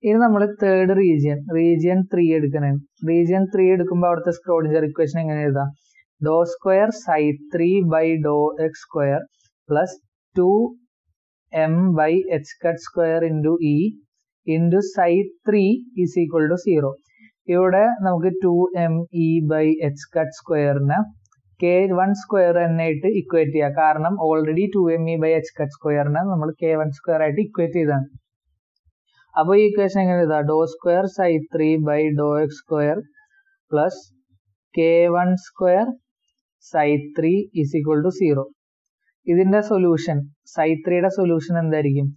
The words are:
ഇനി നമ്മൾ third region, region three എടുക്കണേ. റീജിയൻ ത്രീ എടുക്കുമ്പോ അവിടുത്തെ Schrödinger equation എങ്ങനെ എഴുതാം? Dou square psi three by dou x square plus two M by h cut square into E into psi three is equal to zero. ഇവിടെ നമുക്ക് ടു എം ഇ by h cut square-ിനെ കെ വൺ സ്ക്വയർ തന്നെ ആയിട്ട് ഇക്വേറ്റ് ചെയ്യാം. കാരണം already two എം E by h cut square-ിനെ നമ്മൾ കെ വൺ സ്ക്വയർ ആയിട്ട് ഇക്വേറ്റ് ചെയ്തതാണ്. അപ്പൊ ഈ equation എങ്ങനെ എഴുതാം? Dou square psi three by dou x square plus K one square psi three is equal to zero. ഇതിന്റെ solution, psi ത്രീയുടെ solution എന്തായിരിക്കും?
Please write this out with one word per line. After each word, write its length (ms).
ഇനി 160
നമ്മൾ 180
third 360
region, 380
region 420
three 120
എടുക്കണേ. 320
റീജിയൻ 340
ത്രീ 100
എടുക്കുമ്പോ 340
അവിടുത്തെ 260
Schrödinger 540
equation 340
എങ്ങനെ 220
എഴുതാം? 240
Dou 140
square 440
psi 260
three 240
by 140
dou 160
x 20
square 360
plus 240
two 200
M 40
by 140
h 100
cut 140
square 440
into 220
E 60
into 240
psi 240
three 240
is 100
equal 280
to 60
zero. 240
ഇവിടെ 280
നമുക്ക് 260
ടു 80
എം 100
ഇ 20
by 140
h 60
cut 260
square-ിനെ 600
കെ 120
വൺ 100
സ്ക്വയർ 320
തന്നെ 240
ആയിട്ട് 220
ഇക്വേറ്റ് 320
ചെയ്യാം. 260
കാരണം 340
already 400
two 60
എം 80
E 100
by 160
h 180
cut 180
square-ിനെ 540
നമ്മൾ 180
കെ 80
വൺ 80
സ്ക്വയർ 260
ആയിട്ട് 220
ഇക്വേറ്റ് 320
ചെയ്തതാണ്. 280
അപ്പൊ 220
ഈ 80
equation 340
എങ്ങനെ 200
എഴുതാം? 280
Dou 100
square 420
psi 180
three 200
by 140
dou 100
x 60
square 380
plus 240
K 80
one 120
square 420
psi 220
three 220
is 180
equal 260
to 60
zero. 240
ഇതിന്റെ 280
solution, 460
psi 180
ത്രീയുടെ 320
solution 460
എന്തായിരിക്കും? 540